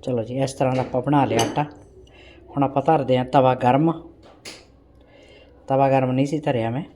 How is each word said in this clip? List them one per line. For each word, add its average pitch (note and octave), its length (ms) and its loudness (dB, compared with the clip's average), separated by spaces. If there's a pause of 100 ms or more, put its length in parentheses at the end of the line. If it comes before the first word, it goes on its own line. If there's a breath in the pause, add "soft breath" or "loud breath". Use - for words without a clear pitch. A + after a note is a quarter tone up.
ਚਲੋ B2 200 -4
ਜੀ, B2 160 -8
ਇਸ C3+ 140 -2
ਤਰ੍ਹਾਂ B2+ 220 0
ਦਾ B2+ 60 0
ਆਪਾਂ B2+ 220 -4
ਬਣਾ C#3+ 220 2
ਲਿਆ A2+ 180 0
ਆਟਾ। A2+ 200 -2 (880 loud breath)
ਹੁਣ C#3+ 120 -2
ਆਪਾਂ C#3 200 -2
ਧਰਦੇ C3 360 2
ਹਾਂ B2+ 60 0
ਤਵਾ B2+ 300 4
ਗਰਮ। C3 360 2 (1800 loud breath)
ਤਵਾ C3+ 220 2
ਗਰਮ C3 220 2
ਨਹੀਂ C3+ 140 0
ਸੀ D3+ 120 -4
ਧਰਿਆ B2+ 320 -2
ਮੈਂ B2+ 120 -6 (140)